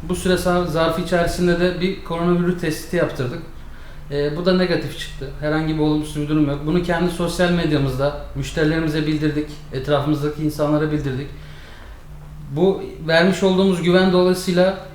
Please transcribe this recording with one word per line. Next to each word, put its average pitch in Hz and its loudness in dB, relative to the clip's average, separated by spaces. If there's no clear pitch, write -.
Bu 180 -2
süre 180 0
sar-, 175 2
zarfı 165 0
içerisinde 175 2
de 175 0
bir 185 -2
koronavirüs 175 0
testi 160 -4
yaptırdık. 143 -2
E, 147 -2
bu 175 -4
da 185 4
negatif 170 0
çıktı. - -10
Herhangi 156 0
bir 156 -2
olumsuz 151 0
bir 147 -4
durum 156 4
yok. 143 -2
Bunu 175 2
kendi 175 0
sosyal 175 0
medyamızda 143 0
müşterilerimize 156 0
bildirdik. 151 0
Etrafımızdaki 143 0
insanlara 151 0
bildirdik. 139 -2
Bu 185 2
vermiş 175 4
olduğumuz 185 4
güven 180 4
dolayısıyla 180 4